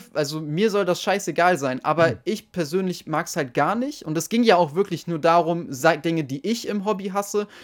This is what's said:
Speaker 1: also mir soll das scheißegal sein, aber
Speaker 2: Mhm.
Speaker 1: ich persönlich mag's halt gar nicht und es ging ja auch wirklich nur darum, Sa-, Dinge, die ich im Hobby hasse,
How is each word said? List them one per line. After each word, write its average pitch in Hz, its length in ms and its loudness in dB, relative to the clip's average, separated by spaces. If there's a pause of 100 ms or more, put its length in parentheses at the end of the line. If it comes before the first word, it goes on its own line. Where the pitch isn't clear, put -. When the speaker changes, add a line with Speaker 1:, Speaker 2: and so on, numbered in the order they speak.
(140)
Speaker 1:
also 151 280 -2
mir 160 280 0
soll 196 160 2
das 175 160 0
scheißegal 180 560 2
sein, 131 260 -4
aber 156 300 2
Speaker 2:
Mhm. - 120 -10
Speaker 1:
ich 208 260 -6
persönlich 180 560 -4
mag's 160 280 -4
halt 139 200 -4
gar 156 200 2
nicht 262 300 -6
und 156 120 -4
es 156 120 -4
ging 233 140 2
ja 214 140 8
auch 156 180 0
wirklich 185 320 -2
nur 165 120 -4
darum, 170 540 2
Sa-, 160 240 4
Dinge, 165 260 -2
die 135 220 -6
ich 233 220 -2
im 202 180 -4
Hobby 202 200 -2
hasse, 202 420 -4 (160)